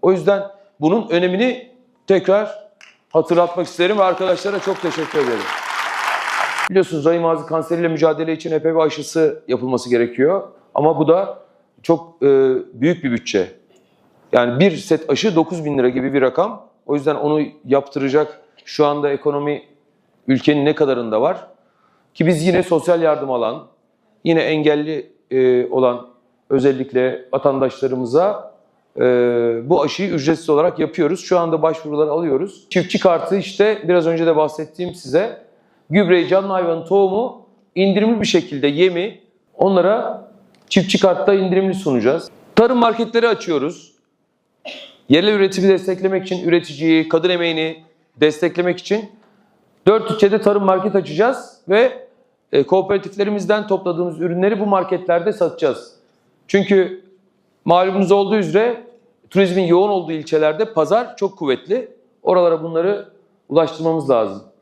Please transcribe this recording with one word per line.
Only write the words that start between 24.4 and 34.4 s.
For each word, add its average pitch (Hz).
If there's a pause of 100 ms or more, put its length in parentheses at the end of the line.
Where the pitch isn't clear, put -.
engelli, 151 (180)
e, 127
olan 123 (420)
özellikle 127
vatandaşlarımıza, 135 (420)
e, 113 (640)
bu 147
aşıyı 175
ücretsiz 160
olarak 165
yapıyoruz. 160
Şu 185
anda 160
başvuruları 156
alıyoruz. 160
Çiftçi 180
kartı 185
işte 208
biraz 175
önce 165
de 165
bahsettiğim 156